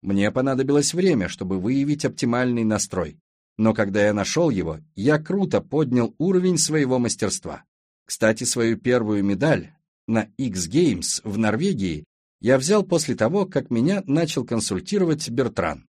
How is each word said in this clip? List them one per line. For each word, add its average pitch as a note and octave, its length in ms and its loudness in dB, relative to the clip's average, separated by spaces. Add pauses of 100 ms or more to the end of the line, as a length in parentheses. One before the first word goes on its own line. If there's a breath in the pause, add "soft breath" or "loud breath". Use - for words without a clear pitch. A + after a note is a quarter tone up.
Мне G2 320 0
понадобилось C3+ 600 0
время, E3 340 2
чтобы F#2+ 320 -4
выявить C#3 460 -2
оптимальный A#2+ 580 0
настрой. F#2+ 540 -2 (400)
Но A2 160 4
когда G2+ 320 2
я G#2 80 4
нашёл B2+ 340 0
его, E2 300 -2 (160)
я C#3 240 2
круто F3+ 420 0
поднял B2 560 0
уровень F3+ 400 2
своего C#3+ 420 0
мастерства. G#2+ 640 -4 (440)
Кстати, A2+ 380 0
свою A#2 340 0
первую G#2+ 440 2
медаль G2+ 500 0 (340)
на A2+ 320 0
X F#2 320 -4
Games B2+ 540 0
в G#2 120 -6
Норвегии G#2+ 680 -2 (360)
я B2+ 160 4
взял F#3 280 2
после D#3 320 -2
того, E3+ 280 0
как F#3 260 -4
меня D#3+ 360 0
начал D3+ 400 0
консультировать D3+ 840 -2
Бертран. G#2+ 600 -4